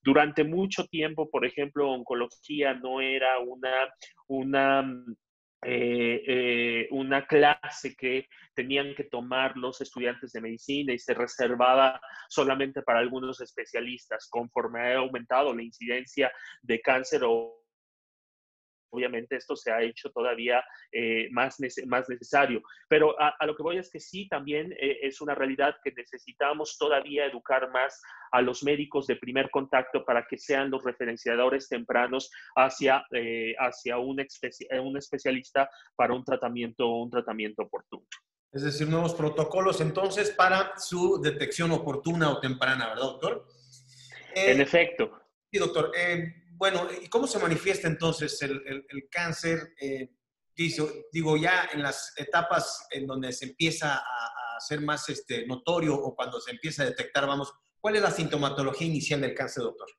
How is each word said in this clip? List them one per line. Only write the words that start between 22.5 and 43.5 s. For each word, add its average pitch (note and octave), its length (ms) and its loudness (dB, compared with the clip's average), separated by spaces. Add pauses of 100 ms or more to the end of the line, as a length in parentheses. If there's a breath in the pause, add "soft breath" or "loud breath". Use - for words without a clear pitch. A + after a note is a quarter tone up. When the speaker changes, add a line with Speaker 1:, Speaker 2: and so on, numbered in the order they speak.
Speaker 1:
Pero D3+ 340 6
a, D3 160 4
a D#3 80 0
lo D3+ 80 -2
que D3+ 100 -8
voy F3 140 -2
es F3+ 140 -8
que D3+ 80 -14
sí, G3 300 -12
también, D3 500 -4
eh, C3+ 220 0
es C3+ 180 -4
una D3 160 -2
realidad C#3 480 2
que C3+ 80 -4
necesitamos C#3+ 840 -4
todavía D3 480 0
educar C3 460 0
más B2+ 300 -2 (300 loud breath)
a B2 100 6
los B2+ 220 0
médicos C#3+ 440 0
de B2 100 0
primer C3 320 -2
contacto C3+ 560 0
para A#2+ 200 2
que - 120 -8
sean C3+ 340 0
los C3 100 -2
referenciadores B2 840 0
tempranos B2 640 0 (240 loud breath)
hacia, C3+ 560 4
eh, A#2 480 -2
hacia B2 380 -2
un C3+ 220 -2
especi-, - 500 -10
eh, C3 100 0
un C3+ 160 -4
especialista C#3 760 0 (280 loud breath)
para B2 160 4
un B2+ 100 -2
tratamiento, A#2+ 640 -2
un A#2 220 -2
tratamiento A2 540 -4
oportuno. - 440 -10 (460)
Speaker 2:
Es C3+ 100 -6
decir, D3+ 240 -2
nuevos E3 260 0
protocolos D#3+ 680 0
entonces G3 500 0
para F#3+ 460 4
su F3+ 440 2
detección D3 500 0
oportuna D#3+ 580 2
o C3 100 0
temprana, B2+ 500 0
¿verdad, A#2 140 -4
doctor? F3+ 420 -4 (880 loud breath)